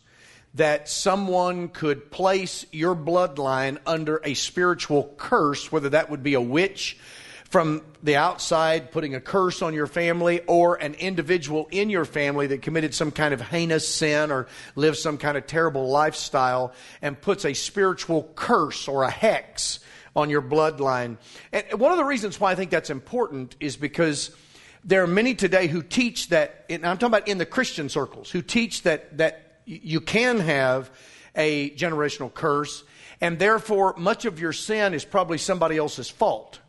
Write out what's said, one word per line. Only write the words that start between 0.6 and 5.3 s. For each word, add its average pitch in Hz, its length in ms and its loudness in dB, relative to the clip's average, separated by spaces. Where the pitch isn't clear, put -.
someone 180 800 0
could 147 420 -4
place 190 600 0
your 165 240 0
bloodline 143 880 0
under 156 380 -2
a 147 100 -2
spiritual 156 840 0
curse, 147 540 0